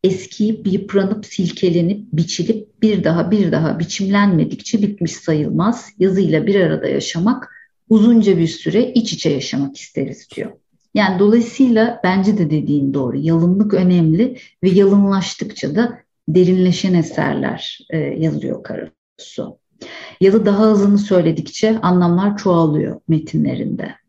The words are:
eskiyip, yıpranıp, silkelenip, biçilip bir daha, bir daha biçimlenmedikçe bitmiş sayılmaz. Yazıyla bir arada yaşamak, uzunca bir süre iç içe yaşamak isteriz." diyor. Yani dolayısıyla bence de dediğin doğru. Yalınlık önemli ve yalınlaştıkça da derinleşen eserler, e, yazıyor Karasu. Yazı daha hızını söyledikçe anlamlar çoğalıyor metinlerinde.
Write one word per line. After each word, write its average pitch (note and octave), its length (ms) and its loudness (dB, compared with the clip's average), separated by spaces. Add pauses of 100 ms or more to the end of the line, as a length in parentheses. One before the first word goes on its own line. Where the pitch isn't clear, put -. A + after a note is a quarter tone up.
eskiyip, G3 680 -4
yıpranıp, G3 540 -2
silkelenip, F3 840 -2
biçilip - 720 -4
bir G#3 220 0
daha, E3+ 260 0
bir F#3+ 220 2
daha D#3 260 -2
biçimlenmedikçe G3 1040 0
bitmiş G3+ 300 -4
sayılmaz. E3 880 -2
Yazıyla F3+ 480 2
bir G3 80 0
arada D#3+ 320 0
yaşamak, E3 680 -4 (360)
uzunca G#3+ 500 4
bir E3 80 2
süre F#3+ 460 -2
iç A3+ 200 -2
içe - 180 -4
yaşamak C#3 460 -4
isteriz." - 600 -10
diyor. - 140 -10 (440)
Yani F#3+ 240 0
dolayısıyla A#3 840 2
bence F#3+ 340 0
de D#3+ 120 0
dediğin C#3+ 440 -2
doğru. C3 220 -4
Yalınlık F3 580 2
önemli F3+ 600 2 (260)
ve F#3+ 80 2
yalınlaştıkça G3 1040 2
da A#3+ 240 -2 (300)
derinleşen F#3 680 2
eserler, D3 840 -4 (120)
e, D#3+ 80 -4
yazıyor D3+ 640 -4
Karasu. - 960 -14 (640)
Yazı G3 260 4
daha G#3 240 4
hızını G3+ 280 4
söyledikçe F#3+ 800 0
anlamlar F3+ 600 2
çoğalıyor E3 680 0
metinlerinde. - 840 -4 (140)